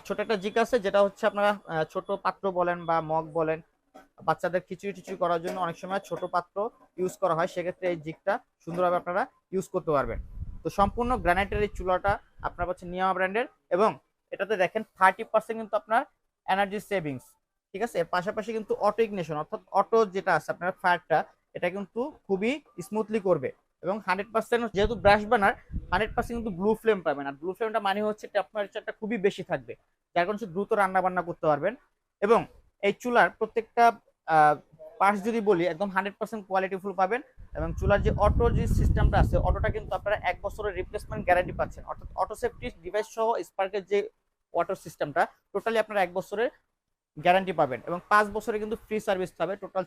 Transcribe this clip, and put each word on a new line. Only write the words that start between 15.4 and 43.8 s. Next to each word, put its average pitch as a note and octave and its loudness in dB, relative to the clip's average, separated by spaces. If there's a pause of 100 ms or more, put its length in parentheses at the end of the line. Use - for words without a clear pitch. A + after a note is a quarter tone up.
কিন্তু G#3+ -8
আপনার A3+ 0 (520)
এনার্জি G3 0 (100)
সেভিংস, D3+ -4 (460)
ঠিক F#3+ -6
আছে? A#3 -6
এর E3 0
পাশাপাশি G3+ -4
কিন্তু A3 -4 (140)
অটো G#3 2
ইগনিশন, F3 -6
অর্থাৎ F#3+ -10 (180)
অটো G#3+ 4 (180)
যেটা G3 0
আছে - -4
আপনার F3 -4 (100)
ফায়ারটা, F3 2 (400)
এটা F3 -2
কিন্তু G3+ -8 (260)
খুবই G3 0 (360)
স্মুথলি G#3+ -2
করবে। D3 2 (320)
এবং E3 -2 (100)
হান্ড্রেড F#3+ -2
পার্সেন্ট A#3 0 (140)
যেহেতু G#3 2
ব্রাশ G3+ 8 (100)
বার্নার, A3 4 (380)
হান্ড্রেড G#3 0
পার্সেন্ট A#3 -4
কিন্তু A3 -6
ব্লু G3+ 2 (100)
ফ্লেম A3 2
পাবেন। C#3 -2
আর C#3 -10
ব্লু F3+ -6
ফ্লেমটা A3 0
মানে G3 0
হচ্ছে G#3+ -6 (100)
টেম্পারেচারটা G#3 -4
খুবই A3 -4
বেশি G3 0
থাকবে, B2+ -6 (400)
যার F3 2
কারণে G#3 -2
হচ্ছে G#3 -10
দ্রুত G3+ -2 (100)
রান্না F#3+ 4
বান্না F3+ 0
করতে E3+ -6
পারবেন। D3+ 0 (480)
এবং G#3 6 (480)
এই G3 2
চুলার A#3 4 (120)
প্রত্যেকটা, A3 0 (500)
আহ, D3+ 8 (440)
পার্টস G3+ 4
যদি A3+ 0 (100)
বলি, F3 4 (100)
একদম G3 -4
হান্ড্রেড G3 -2
পার্সেন্ট G#3+ -8
কোয়ালিটিফুল F#3+ -2
পাবেন। G#3 0 (360)
এবং D#3+ -4 (100)
চুলার G3+ 4
যে G#3+ 4 (140)
অটো G#3 4 (120)
যে A#3 2 (160)
সিস্টেমটা G3+ 4
আছে, - 2 (120)
অটোটা G3 0
কিন্তু G3+ -8
আপনারা G3+ -2 (140)
এক F3 -4
বছরের G3+ -4
রিপ্লেসমেন্ট G#3 -8
গ্যারান্টি F3+ 4
পাচ্ছেন, - -6
অর্থাৎ - -12 (140)
অটো G3+ -4
সেফটি A#3 -6 (180)
ডিভাইস G3+ -4
সহ A3+ 0 (220)
স্পার্কের G3 -4